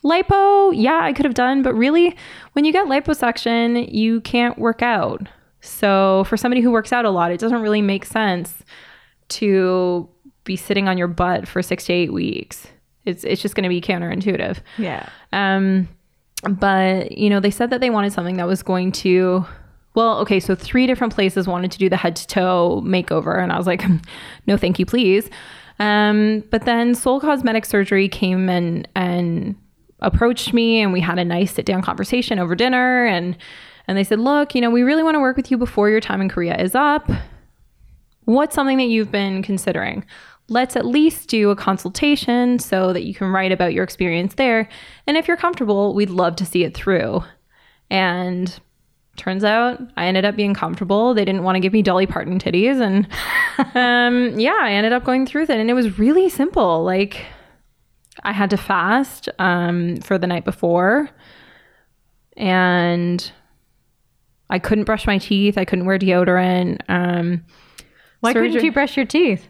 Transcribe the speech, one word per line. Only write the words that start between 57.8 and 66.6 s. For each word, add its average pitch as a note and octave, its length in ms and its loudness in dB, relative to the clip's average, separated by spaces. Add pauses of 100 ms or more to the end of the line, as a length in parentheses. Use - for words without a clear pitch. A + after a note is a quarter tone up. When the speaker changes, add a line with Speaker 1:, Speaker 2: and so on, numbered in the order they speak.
Speaker 1:
I G3+ 80 -4
had G3+ 180 0
to G3 80 2
fast, G3 800 -2
um, F3 640 0
for F#3+ 160 -2
the F3+ 80 -2
night F3 180 -4
before. F#3 640 0 (1300)
And F3 920 0 (1200)
I F#3 80 -2
couldn't G#3 260 0
brush A3 220 -2
my G3+ 120 2
teeth. G3+ 400 0
I F#3 60 0
couldn't F3+ 220 -2
wear F#3+ 120 2
deodorant. F3+ 880 2